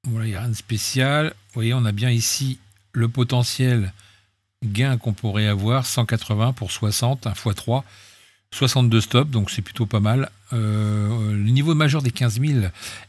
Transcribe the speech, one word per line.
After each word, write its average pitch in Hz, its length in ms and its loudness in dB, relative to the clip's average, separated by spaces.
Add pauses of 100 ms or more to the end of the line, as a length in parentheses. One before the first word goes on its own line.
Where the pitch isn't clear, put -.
Voilà, 113 220 -2
il 107 40 -2
n'y 98 40 -4
a 90 60 -6
rien 120 80 -4
de 113 60 -2
spécial. 131 720 0
Vous - 280 -10
voyez, 117 200 0
on 123 100 2
a 107 80 0
bien 117 180 0
ici 127 480 0 (340)
le 117 160 0
potentiel 123 840 0 (720)
gain 123 320 0
qu'on 113 160 -4
pourrait 107 340 0
avoir, 107 380 0
cent 120 220 0
quatre-vingts 113 480 0
pour 101 180 -8
soixante, 120 540 -2
un 101 80 -2
fois 101 200 -2
trois, 127 300 -2 (680)
soixante-deux 120 480 4
stops, 135 300 2
donc 107 200 0
c'est - 120 -4
plutôt - 240 -4
pas 101 140 0
mal. 120 300 0 (220)
Euh, 107 800 0
le 104 180 0
niveau 143 240 4
majeur 151 280 2
des 123 80 0
quinze 117 300 -2
mille 131 320 2 (360)